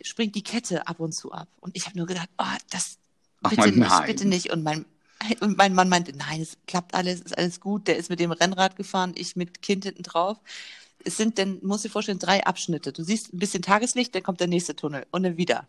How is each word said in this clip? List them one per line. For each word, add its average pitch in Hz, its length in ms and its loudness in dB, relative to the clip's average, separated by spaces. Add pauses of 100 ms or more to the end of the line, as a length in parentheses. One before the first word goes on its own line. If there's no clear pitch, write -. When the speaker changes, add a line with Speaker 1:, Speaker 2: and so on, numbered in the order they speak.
Speaker 1:
springt 220 340 -4
die 202 80 -4
Kette 208 420 -4
ab 170 140 -6
und 160 120 -4
zu - 200 -10
ab. - 160 -12 (120)
Und - 160 -10
ich 190 100 -6
hab 180 100 -12
nur 170 100 -2
gedacht, 180 220 -4 (100)
oh, 190 60 -2 (260)
das, - 280 -6 (440)
Speaker 2:
Ach - 80 2
Speaker 1:
bitte 113 120 4
Speaker 2:
man, 107 120 8
Speaker 1:
nicht, 110 140 8
Speaker 2:
nein. 87 180 6
Speaker 1:
bitte 101 220 0
nicht. - 240 2
Und 165 100 -2
mein, 156 240 -2 (540)
und 196 180 2
mein 196 160 6
Mann 185 140 6
meinte, 175 280 2
nein, 147 260 -6
es - 140 -10 (120)
klappt 180 260 -2
alles, 180 280 0
ist - 140 -10
alles 175 240 0
gut. 202 280 -4
Der 170 80 4
ist 170 120 -4
mit 170 120 -2
dem 170 100 2
Rennrad 185 460 2
gefahren, 185 400 -2
ich - 180 -8
mit 175 280 -6
Kind 196 220 0
hinten 190 200 -10
drauf. 185 340 0 (640)
Es - 140 -6
sind 220 220 2
denn, 190 240 0
muss 196 200 0
dir 220 80 -8
vorstellen, 208 300 -2
drei 190 260 4
Abschnitte. 165 460 -2
Du - 100 -8
siehst 202 320 -2
ein 180 40 -8
bisschen 190 240 -2
Tageslicht, 233 520 2
dann 185 80 -2
kommt 185 180 -2
der 180 60 2
nächste 170 300 0
Tunnel 147 340 -6
und 185 140 0
dann 175 120 0
wieder, 143 320 0